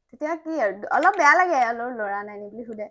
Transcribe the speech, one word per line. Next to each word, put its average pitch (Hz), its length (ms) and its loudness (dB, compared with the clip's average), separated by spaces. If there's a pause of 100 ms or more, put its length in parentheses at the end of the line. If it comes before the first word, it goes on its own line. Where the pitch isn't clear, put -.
তেতিয়া 302 300 -6
কি 320 240 -10
আৰু, 202 320 -2
অলপ 339 260 4
বেয়া 294 160 6
লাগে 349 300 4
আৰু 233 260 -2
ল'ৰা 202 340 -6
নাই 208 140 -14
নি 208 120 -14
বুলি 220 140 -14
সোধে। 214 280 -12